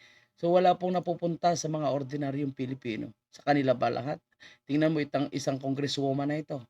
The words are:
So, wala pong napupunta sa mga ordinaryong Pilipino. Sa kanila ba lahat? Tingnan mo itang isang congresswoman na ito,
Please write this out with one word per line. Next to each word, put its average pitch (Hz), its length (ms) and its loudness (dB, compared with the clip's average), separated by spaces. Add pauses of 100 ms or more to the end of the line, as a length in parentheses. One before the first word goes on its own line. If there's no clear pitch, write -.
(380)
So, 170 160 2
wala 180 240 6
pong 180 160 -2
napupunta 170 640 0
sa - 80 -6
mga 156 240 -2
ordinaryong 139 640 -4
Pilipino. 117 560 -6 (240)
Sa - 80 -20
kanila 139 320 4
ba 120 160 0
lahat? 123 320 -6 (400)
Tingnan 156 320 2
mo 151 80 0
itang 143 320 -2
isang 139 240 -2
congresswoman 139 720 -2
na 151 80 -2
ito, 147 320 -8